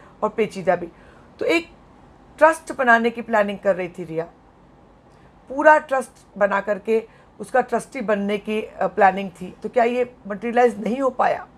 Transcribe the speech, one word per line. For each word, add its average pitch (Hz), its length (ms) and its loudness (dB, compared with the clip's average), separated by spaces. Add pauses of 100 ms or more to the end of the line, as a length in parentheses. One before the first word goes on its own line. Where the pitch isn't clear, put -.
(220)
और 214 60 0
पेचीदा 190 480 -2
भी।" 175 120 -10 (500)
तो - 60 -4
एक 330 260 0 (680)
ट्रस्ट 320 340 4
बनाने 233 380 2
की 233 120 -8
प्लानिंग 208 360 0
कर 190 180 0
रही 180 120 -6
थी 175 160 -14
रिया, 160 200 -8 (1200)
पूरा 302 300 6
ट्रस्ट - 600 -6
बना 202 220 2
करके 214 480 -2 (320)
उसका 247 200 0
ट्रस्टी 240 400 -4
बनने 202 380 -2
की, 214 240 -4
अ, - 240 -6
प्लानिंग 190 440 2
थी। - 320 -14
तो 214 60 -10
क्या 233 160 2
ये 247 300 -2 (120)
मटेरियलाइज 226 540 0
नहीं 214 200 -4
हो 269 100 0
पाया? - 360 -2 (120)